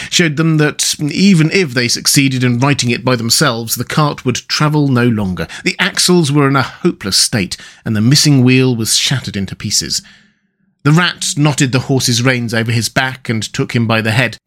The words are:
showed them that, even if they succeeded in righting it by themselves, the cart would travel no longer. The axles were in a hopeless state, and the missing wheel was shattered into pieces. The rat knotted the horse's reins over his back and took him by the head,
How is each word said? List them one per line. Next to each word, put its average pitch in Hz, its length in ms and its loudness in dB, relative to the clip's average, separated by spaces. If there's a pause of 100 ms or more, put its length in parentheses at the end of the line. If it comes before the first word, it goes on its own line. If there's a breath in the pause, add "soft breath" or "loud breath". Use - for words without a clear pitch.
showed 160 260 0
them 160 220 2
that, - 420 0
even 156 520 4
if 170 240 0
they 123 120 0
succeeded 131 560 0
in 123 140 2
righting 127 320 0
it 117 160 -2
by 127 100 2
themselves, 117 600 -2
the 123 80 -6
cart 147 420 -2
would 120 220 -4
travel 151 400 0
no 123 200 2
longer. 95 400 -2 (160 loud breath)
The - 140 -2
axles 180 540 2
were 143 160 2
in 139 80 2
a 131 80 2
hopeless - 520 -4
state, - 400 -2 (300 loud breath)
and 113 100 -2
the 104 60 0
missing 135 420 4
wheel 127 320 4
was 113 220 -2
shattered 117 400 -4
into 95 180 -6
pieces. - 460 -4 (840 soft breath)
The 143 80 2
rat 170 460 0
knotted 143 340 0
the 127 100 0
horse's 123 420 -2
reins 120 280 0
over 113 200 -2
his 117 180 -2
back 131 400 -4
and 110 140 -2
took - 320 -6
him 120 100 -2
by 110 160 0
the 110 100 -2
head, 113 360 -2